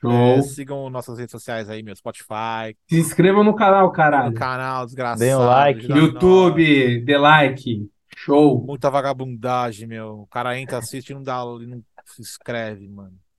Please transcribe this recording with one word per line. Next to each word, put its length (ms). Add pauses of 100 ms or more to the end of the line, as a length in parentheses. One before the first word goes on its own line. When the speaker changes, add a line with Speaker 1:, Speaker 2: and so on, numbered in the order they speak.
Speaker 1:
Show. 100
Speaker 2:
É, 320
sigam 480
nossas 280
redes 120
sociais 400
aí, 140
meu, 100
Spotify. 840 (120)
Speaker 1:
Se 100
inscrevam 460
no 100
canal, 320
Speaker 2:
No 60
Speaker 1:
caralho. 420
Speaker 2:
canal, 500
desgraçado, 360
Speaker 3:
Deem 160
um 20
like. 400
Speaker 2:
ajuda 160
nós. 80 (120)
Speaker 1:
YouTube, 880
dê 120
like. 720 (280)
Show. 440
Speaker 2:
Muita 300
vagabundagem, 960
meu. 360
O 40
cara 320
entra, 200
assiste 320
e 40
não 80
dá, 220 (160)
e 60
não 140 (240)
se 160
inscreve, 680
mano. 280 (220)